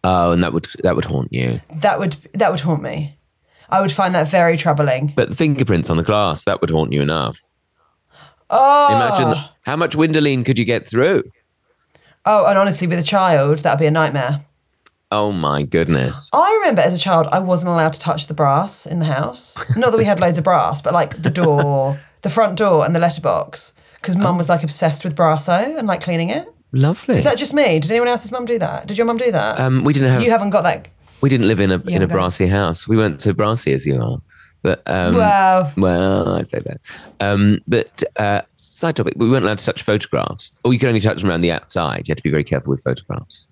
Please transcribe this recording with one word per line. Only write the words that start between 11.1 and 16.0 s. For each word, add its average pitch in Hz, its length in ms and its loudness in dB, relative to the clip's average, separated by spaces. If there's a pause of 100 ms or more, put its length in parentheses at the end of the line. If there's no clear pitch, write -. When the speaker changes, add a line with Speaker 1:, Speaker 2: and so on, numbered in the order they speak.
Speaker 2:
Oh, 214 220 4
and 196 120 4
honestly, 185 280 2
with 170 120 -2
a 170 60 -2
child, 156 560 2
that 131 120 0
would 139 80 0
be 160 60 4
a 147 40 4
nightmare. 143 540 0 (680)
Speaker 1:
Oh 104 200 0
my 73 300 0
goodness. 71 720 0